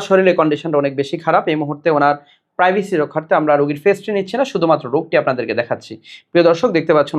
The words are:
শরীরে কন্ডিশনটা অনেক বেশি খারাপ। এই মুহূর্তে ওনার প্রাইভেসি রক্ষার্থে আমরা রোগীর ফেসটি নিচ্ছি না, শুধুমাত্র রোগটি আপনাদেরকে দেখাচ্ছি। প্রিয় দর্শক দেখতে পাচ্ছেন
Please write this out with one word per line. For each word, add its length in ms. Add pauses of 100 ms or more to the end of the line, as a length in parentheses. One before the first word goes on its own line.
শরীরে 320
কন্ডিশনটা 420
অনেক 180
বেশি 240
খারাপ। 280
এই 100
মুহূর্তে 260 (100)
ওনার 180 (440)
প্রাইভেসি 380
রক্ষার্থে 420
আমরা 160
রোগীর 280
ফেসটি 340
নিচ্ছি 200
না, 140
শুধুমাত্র 340 (100)
রোগটি 260
আপনাদেরকে 380
দেখাচ্ছি। 340 (360)
প্রিয় 200
দর্শক 280
দেখতে 160
পাচ্ছেন 260